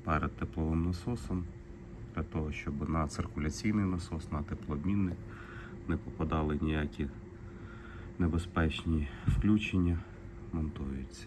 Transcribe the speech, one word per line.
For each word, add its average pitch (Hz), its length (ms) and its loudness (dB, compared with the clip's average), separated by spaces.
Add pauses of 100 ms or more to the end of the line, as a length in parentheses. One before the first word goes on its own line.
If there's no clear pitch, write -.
Перед 76 280 2
тепловим 80 540 2
насосом, 90 580 0 (720)
для 85 80 0
того, 78 280 0
щоб 73 380 -2
на 80 180 4
циркуляційний 101 760 2
насос, 87 460 -2
на 76 120 0
теплообмінник 90 720 0 (720)
не 80 100 2
попадали 78 640 0
ніякі 76 460 0 (1120)
небезпечні 80 880 2 (200)
включення, 92 720 6 (540)
монтується. 69 720 -4